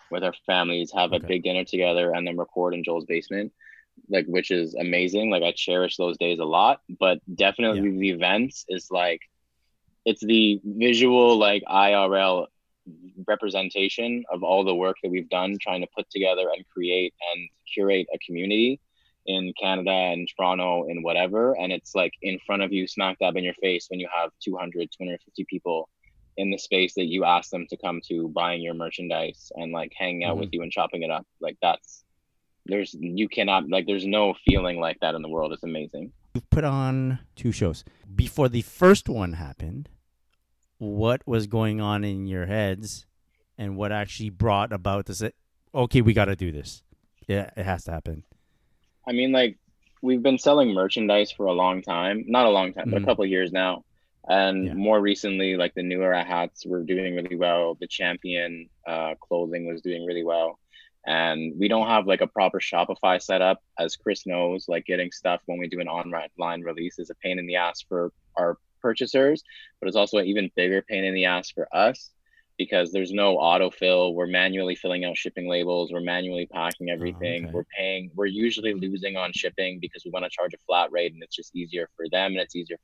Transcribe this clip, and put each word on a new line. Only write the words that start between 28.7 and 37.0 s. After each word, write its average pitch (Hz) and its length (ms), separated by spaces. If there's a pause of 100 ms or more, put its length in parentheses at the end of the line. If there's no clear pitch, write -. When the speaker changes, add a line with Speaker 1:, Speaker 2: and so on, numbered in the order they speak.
Speaker 1:
merchandise 82 800
and, 82 160
like, 82 260
hanging 90 280
out 85 140
with 80 100
Speaker 2:
Mm-hmm. 85 60
Speaker 1:
you 85 80
and 82 100
chopping 85 300
it 80 80
up. 78 160 (140)
Like, 80 200
that's, - 440 (600)
there's, 98 340
you 90 300
cannot, 95 400
like, 90 180
there's 98 200
no 101 280 (120)
feeling 90 340
like 82 200
that 80 140
in 80 80
the 78 60
world. 78 240
It's 78 100
amazing. 78 480 (240)
Speaker 2:
You've - 140
put 147 160
on 131 540 (180)